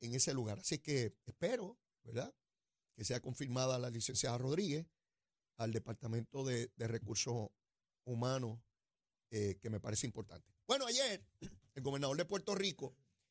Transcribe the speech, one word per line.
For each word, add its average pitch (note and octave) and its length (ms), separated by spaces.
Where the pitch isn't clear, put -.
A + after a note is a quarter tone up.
en A#2+ 120
ese C3+ 200
lugar. A2 260
Así - 200
que C3 360
espero, A3 520
¿verdad?, A#2+ 300
que G#2 100
sea B2 160
confirmada B2+ 580
la B2 100
licenciada A#2+ 480
Rodríguez D3+ 480
al A2+ 140
Departamento A2+ 720
de, A#2+ 320
de A#2 120
Recursos A2+ 600
Humanos, A#2+ 540
eh, G2+ 320
que A2+ 80
me G#2 100
parece - 280
importante. - 440
Bueno, C4+ 200
ayer A#3 360
<clears throat> - 340
el C3+ 80
gobernador C#3 340
de E3+ 80
Puerto G3 300
Rico F#3 400